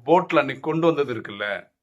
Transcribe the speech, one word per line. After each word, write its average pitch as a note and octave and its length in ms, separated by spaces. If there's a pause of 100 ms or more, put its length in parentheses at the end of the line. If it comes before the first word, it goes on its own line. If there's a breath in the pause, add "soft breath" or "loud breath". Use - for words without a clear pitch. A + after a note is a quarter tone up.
போட்ல E3+ 320
அன்னைக்கு C3+ 220
கொண்டு D#3+ 260
வந்தது C#3+ 280
இருக்குல்ல, G#2 580 (120)